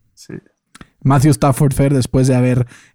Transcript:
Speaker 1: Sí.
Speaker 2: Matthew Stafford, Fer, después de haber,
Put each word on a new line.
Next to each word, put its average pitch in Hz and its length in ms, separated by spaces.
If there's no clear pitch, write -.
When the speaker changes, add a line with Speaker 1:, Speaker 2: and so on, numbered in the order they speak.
Speaker 1:
Sí. - 220
Speaker 2:
Matthew 139 300
Stafford, 143 420
Fer, 139 200
después 131 340
de 131 80
haber, 123 320